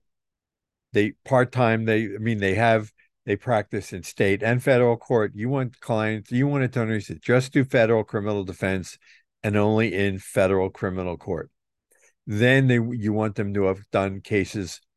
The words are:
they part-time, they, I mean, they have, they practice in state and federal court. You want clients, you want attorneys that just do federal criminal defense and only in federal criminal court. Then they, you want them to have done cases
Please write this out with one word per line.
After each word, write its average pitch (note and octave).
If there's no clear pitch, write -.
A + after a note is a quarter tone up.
they G#2
part-time, B2
they, A2
I G2+
mean, A2
they F#2+
have, A2
they G#2
practice G#2+
in F2+
state G2+
and A#2+
federal B2
court. A2
You G#2+
want C3
clients, G#2+
you B2+
want C#3+
attorneys A2+
that -
just B2+
do C#3+
federal A2+
criminal G#2
defense F#2+
and G#2
only G#2+
in G2
federal F#2+
criminal F#2
court. E2+
Then B2
they, B2
you A2+
want G#2+
them G2+
to G2
have F#2+
done G2
cases G2